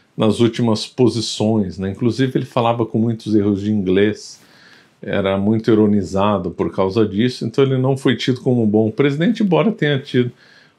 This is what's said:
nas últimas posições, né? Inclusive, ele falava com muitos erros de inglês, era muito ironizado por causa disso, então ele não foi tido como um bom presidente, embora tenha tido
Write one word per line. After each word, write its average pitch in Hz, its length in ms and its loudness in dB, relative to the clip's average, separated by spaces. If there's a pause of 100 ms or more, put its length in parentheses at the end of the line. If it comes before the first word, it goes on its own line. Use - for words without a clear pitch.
(160)
nas 110 240 2
últimas 117 440 2
posições, 110 960 0
né? 95 140 -4
Inclusive, 127 440 -2
ele 135 80 0
falava 117 400 0
com 113 140 -4
muitos 110 380 -2
erros 101 260 2
de 107 80 -2
inglês, 101 680 0 (600)
era 98 380 -2
muito 110 320 0
ironizado 101 800 2
por 82 240 -4
causa 101 320 2
disso, 120 400 -2
então 127 160 0
ele 131 160 2
não 135 180 0
foi 135 200 0
tido 123 240 -2
como 123 240 0
um - 20 2
bom 110 240 2
presidente, 156 540 0
embora 185 260 2
tenha 147 300 -2
tido 123 320 0 (460)